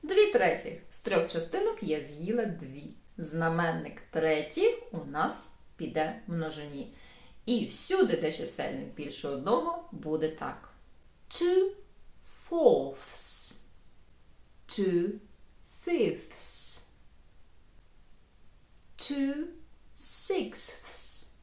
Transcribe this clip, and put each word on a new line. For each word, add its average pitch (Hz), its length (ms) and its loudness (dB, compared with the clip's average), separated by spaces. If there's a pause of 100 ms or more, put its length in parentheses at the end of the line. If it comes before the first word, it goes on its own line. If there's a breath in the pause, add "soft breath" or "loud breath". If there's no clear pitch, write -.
Дві 381 300 6
третіх. - 580 2
З - 120 -6
трьох 170 300 2
частинок 381 500 0
я 156 180 0
з'їла 180 440 -2
дві. 151 500 -8 (240)
Знаменник 165 920 -2
третіх 160 720 2 (100)
у 151 120 -6
нас - 500 -2 (220)
піде 160 500 -2
в 175 60 -6
множині. 151 640 -6 (520 loud breath)
І 233 200 2
всюди, 370 540 4
де 160 120 2
чисельник - 640 -4
більше 143 340 -8
одного, 240 640 0
буде 156 360 -2
так. - 400 -8 (640)
Two 370 400 6 (800)
fourths. - 1120 2 (1040)
Two 185 440 2 (760)
fifths. - 1000 0 (2000)
Two 285 460 0 (540)
sixths. - 1300 0 (160)